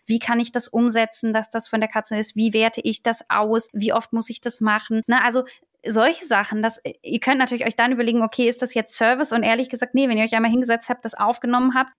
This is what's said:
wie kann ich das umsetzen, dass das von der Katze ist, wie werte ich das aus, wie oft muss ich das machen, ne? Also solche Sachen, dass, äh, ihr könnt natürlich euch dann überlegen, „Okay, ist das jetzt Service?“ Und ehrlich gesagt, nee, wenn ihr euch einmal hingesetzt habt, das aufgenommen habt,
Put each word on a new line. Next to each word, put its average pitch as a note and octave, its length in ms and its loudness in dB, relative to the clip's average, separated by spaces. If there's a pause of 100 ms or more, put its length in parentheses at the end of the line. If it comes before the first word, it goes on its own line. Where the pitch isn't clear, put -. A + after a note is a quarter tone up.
wie A3+ 140 0
kann A#3 200 0
ich A#3 120 -2
das A#3+ 160 -4
umsetzen, A3+ 640 0
dass A3 160 -2
das - 180 -6
von A3 120 -2
der A3 100 -2
Katze G#3+ 280 -4
ist, G#3+ 180 -4
wie G#3+ 180 2
werte A3 280 0
ich - 220 -4
das - 260 -2
aus, A3 440 0
wie G#3 200 0
oft A3+ 200 -2
muss A3+ 160 -2
ich A#3 120 -12
das - 200 -4
machen, A3 460 0
ne? B3 160 4
Also B3 200 2 (440)
solche B3 380 2
Sachen, G#3+ 380 0
dass, A3+ 160 -2
äh, - 140 -8 (100)
ihr - 160 -4
könnt C4+ 180 0
natürlich B3 300 0
euch A3 80 -4
dann B3 160 2
überlegen, A#3 320 2
„Okay, A3+ 240 0
ist A#3+ 160 -2
das B3 100 -4
jetzt A3+ 220 -4
Service?“ B3+ 360 2
Und A#3 120 2
ehrlich A#3 260 0
gesagt, B3 240 -6
nee, C4+ 160 2
wenn A3+ 80 0
ihr A3 60 2
euch A3 100 -4
einmal A3+ 160 2
hingesetzt A#3 400 0
habt, B3 160 -4
das A3 80 -8
aufgenommen B3 640 0
habt, C4 240 0